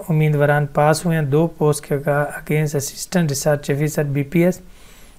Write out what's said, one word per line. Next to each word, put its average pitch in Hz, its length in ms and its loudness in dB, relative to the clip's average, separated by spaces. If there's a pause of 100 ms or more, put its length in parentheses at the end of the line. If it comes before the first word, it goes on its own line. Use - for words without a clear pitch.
उम्मीदवार 147 560 2
पास 151 400 2
हुए 165 100 0
हैं 151 140 -2
दो 156 180 4
पोस्ट 151 440 0
के 147 60 0
against 147 800 -2
असिस्टेंट - 540 -2
रिसर्च 143 420 -2
ऑफिसर 151 320 0
बीपीएस 147 580 0 (580)